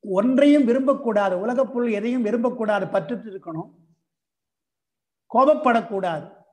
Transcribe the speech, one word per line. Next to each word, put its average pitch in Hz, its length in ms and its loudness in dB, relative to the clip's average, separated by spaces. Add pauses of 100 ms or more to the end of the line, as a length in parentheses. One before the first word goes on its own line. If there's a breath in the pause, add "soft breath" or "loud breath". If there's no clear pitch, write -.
ஒன்றையும் 254 640 4
விரும்பக்கூடாது, 233 680 0
உலகப் 233 340 -2
பொருள் 233 260 -2
எதையும் 240 280 -2
விரும்பக்கூடாது, 220 640 -2
பற்றுட்டு 220 420 -6
இருக்கணும், 175 400 -12 (1600)
கோபப்படக்கூடாது. 208 960 2 (260)